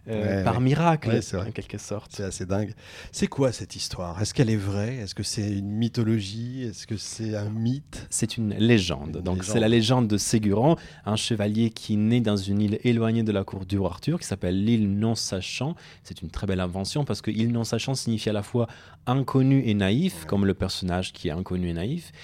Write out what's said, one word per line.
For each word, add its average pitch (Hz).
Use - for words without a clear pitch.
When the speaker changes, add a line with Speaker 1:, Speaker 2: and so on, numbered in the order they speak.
Speaker 1:
euh, 107
Speaker 2:
Ouais, 95
Speaker 1:
par 113
Speaker 2:
ouais. 123
Speaker 1:
miracle, 151
Speaker 2:
Ouais, 117
c'est -
vrai. 95
Speaker 1:
en 110
quelque -
sorte. -
Speaker 2:
C'est 104
assez 95
dingue. 98
C'est -
quoi 131
cette -
histoire ? 90
Est-ce 107
qu'elle 110
est 110
vraie ? 101
Est-ce 104
que 107
c'est 104
une 98
mythologie ? 113
Est-ce 107
que 110
c'est 110
un 104
mythe ? 117
Speaker 1:
C'est -
une 107
légende. 90
Speaker 2:
Une 80
Speaker 1:
Donc, 90
Speaker 2:
légende. 92
Speaker 1:
c'est 120
la 110
légende 117
de 104
Ségurant, 110
un 104
chevalier 107
qui -
naît 110
dans 104
une 98
île 104
éloignée 117
de 110
la 98
cour 95
du 98
roi 92
Arthur, 151
qui -
s'appelle 95
l'île 110
Non-Sachant. 110
C'est -
une 80
très -
belle 95
invention, 95
parce -
que 110
île 113
Non-Sachant 117
signifie 113
à 107
la 104
fois 117
inconnu 135
et 110
naïf, 104
Speaker 2:
Ouais. -
Speaker 1:
comme 101
le 98
personnage 92
qui -
est -
inconnu 90
et 85
naïf. 98